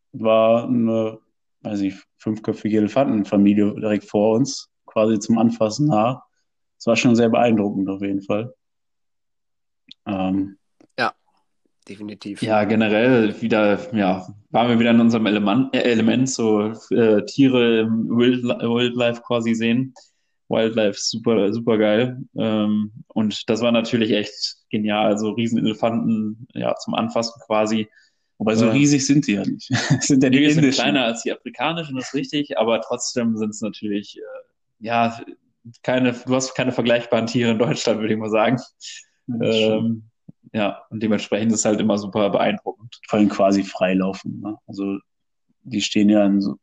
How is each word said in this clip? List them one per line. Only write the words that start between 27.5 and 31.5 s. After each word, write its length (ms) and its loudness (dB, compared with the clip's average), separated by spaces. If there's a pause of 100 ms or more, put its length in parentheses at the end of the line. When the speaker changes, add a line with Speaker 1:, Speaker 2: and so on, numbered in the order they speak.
Speaker 1:
Wobei 180 0
so 100 4
Speaker 3:
Äh, 60 2
Speaker 1:
riesig 340 2
sind 220 2
die 60 2
ja 120 -2
nicht. 240 -8
<laughs> 320 -2
Das 60 -4
sind 160 4
ja 60 4
die 100 4
Speaker 3:
die 120 4
sind 120 2
Speaker 1:
indischen. 200 2
Speaker 3:
kleiner 220 0
als 180 -4
die 80 -4
afrikanischen, 640 -6